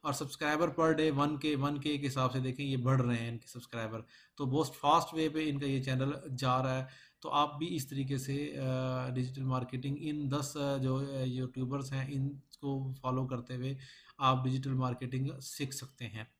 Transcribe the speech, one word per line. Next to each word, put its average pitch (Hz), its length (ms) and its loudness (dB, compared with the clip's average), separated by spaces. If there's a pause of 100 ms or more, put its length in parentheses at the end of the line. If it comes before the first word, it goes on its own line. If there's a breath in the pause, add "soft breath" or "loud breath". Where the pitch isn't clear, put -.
और 147 80 0
सब्सक्राइबर 147 560 0
per 160 320 4
day 156 100 6
वन 147 260 2
के, 147 200 0
वन 143 220 0
के 143 200 0
के 143 80 -2
हिसाब 131 240 0
से 131 100 0
देखें 131 240 -2
ये 135 120 0
बढ़ 127 260 4
रहे 120 140 4
हैं 117 160 -2
इनके 117 160 -10
सब्सक्राइबर, 113 580 -8 (300 loud breath)
तो 143 80 -2
most 135 280 2 (120)
fast 160 340 6
way 156 160 2
पे 156 100 0
इनका 143 220 0
ये 135 140 2
चैनल 135 400 0 (100)
जा 127 300 2
रहा 131 180 0
है। 131 100 -4 (340 loud breath)
तो 156 60 -8
आप 147 320 2
भी 165 60 -2
इस 165 240 -4
तरीके 135 280 -2
से, 139 180 -2
अ, 147 240 -4 (500)
डिजिटल 127 320 -2
मार्केटिंग 131 560 -2
इन 151 300 -2
दस, 139 280 -2
अ, 139 220 0
जो, 131 180 2
अ, 139 280 -2
यूट्यूबर्स 131 680 -2
हैं 135 200 -2
इनको 135 880 -2
फॉलो 127 240 0
करते 127 280 -4
हुए 131 220 -4 (440 loud breath)
आप 131 240 6
डिजिटल 131 260 0
मार्केटिंग 131 600 0
सीख 135 400 -6
सकते - 320 -10
हैं। 110 360 -10